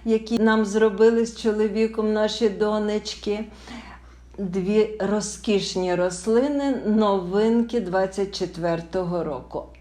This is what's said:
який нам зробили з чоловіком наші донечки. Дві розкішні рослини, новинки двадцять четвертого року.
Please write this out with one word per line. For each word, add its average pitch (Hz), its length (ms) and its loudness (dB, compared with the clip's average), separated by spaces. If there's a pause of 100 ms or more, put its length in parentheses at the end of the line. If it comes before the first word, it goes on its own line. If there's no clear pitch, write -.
який 220 340 0
нам 220 260 4
зробили 220 600 4
з - 160 -10
чоловіком 214 720 0
наші 214 360 2
донечки. 208 960 -2 (920)
Дві 196 640 0
розкішні 190 960 -2
рослини, 240 920 0
новинки 214 920 2
двадцять 190 600 -2
четвертого 170 840 -2
року. 135 400 -8 (180)